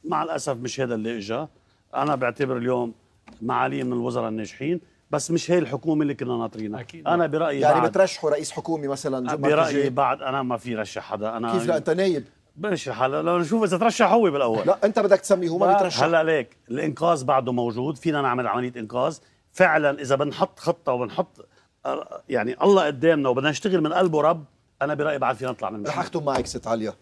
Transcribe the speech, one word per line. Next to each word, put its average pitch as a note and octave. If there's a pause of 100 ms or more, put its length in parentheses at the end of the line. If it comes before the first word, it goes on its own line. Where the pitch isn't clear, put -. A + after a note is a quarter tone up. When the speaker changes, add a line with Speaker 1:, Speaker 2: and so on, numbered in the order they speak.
Speaker 1:
مع D#3
الأسف D3+
مش A#2+
هذا A#2+
اللي A2+
إجا. A2+ (460)
أنا C#3+
بعتبر B2+
اليوم A#2+ (480)
معالي B2+
من B2
الوزراء A#2+
الناجحين، C3+ (300)
بس D3
مش E3
هي F3
الحكومة D3+
اللي C#3+
كنا B2
ناطرينها. A2
Speaker 2:
أكيد. D3+
Speaker 1:
أنا E3+
برأيي D3
Speaker 3:
يعني D3
Speaker 1:
بعد A#2+
Speaker 3:
بترشحوا D3
رئيس D3+
حكومة D3+
مثلًا C3+
جنب D3+
Speaker 1:
برأيي D3+
Speaker 3:
الجاي؟ C#3+
Speaker 1:
بعد C3+
أنا C3+
ما B2
في A#2+
رشح G#2+
حدا. G#2+
أنا A#2
Speaker 3:
كيف -
لا؟ E3+
أنت D3+
نايب. E3+ (320)
Speaker 1:
ماشي E3
الحال، B2
لو D#3+
نشوف F3+
إذا F3+
ترشح G#3+
هو A3
بالأول. A#2
Speaker 3:
لا، -
أنت A3
بدك G3
تسميه، F3+
هو E3+
ما G3
Speaker 4:
لا. F#3
Speaker 3:
بيترشح. F3
Speaker 1:
هلا D#3+
ليك، D#3 (140)
الإنقاذ D3+
بعده C3
موجود، B2
فينا D3
نعمل B2
عملية B2
إنقاذ. B2 (340)
فعلًا D3+
إذا C3+
بنحط D3
خطة D#3+
وبنحط، B2 (380)
آه، -
يعني A#2+
الله F#3+
قدامنا D3
وبدنا C3+
نشتغل F3+
من D3+
قلب F3+
ورب، D3+ (380)
أنا D3
برأيي C#3+
بعد B2+
فينا B2+
نطلع G#2
من G#2+
Speaker 3:
رح G#2 (140)
Speaker 1:
المشكلة. F3
Speaker 3:
أختم D#3+
معك C3
ست -
عليا. A2